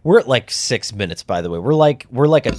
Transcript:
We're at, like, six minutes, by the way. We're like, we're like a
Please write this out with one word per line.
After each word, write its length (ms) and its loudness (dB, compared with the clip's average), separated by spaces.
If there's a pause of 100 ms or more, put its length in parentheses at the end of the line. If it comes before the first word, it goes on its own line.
We're 160 4
at, 100 0
like, 220 0
six 440 -6
minutes, 280 -6
by 180 -2
the 80 -6
way. 100 -6
We're 160 -2
like, 360 2
we're 160 2
like 180 2
a 140 0